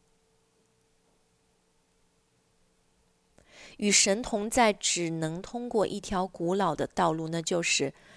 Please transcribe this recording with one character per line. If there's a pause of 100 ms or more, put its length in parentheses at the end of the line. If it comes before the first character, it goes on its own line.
(3750)
与
神
同
在
只
能
通
过
一
条
古
老
的
道
路，
那
就
是 (240)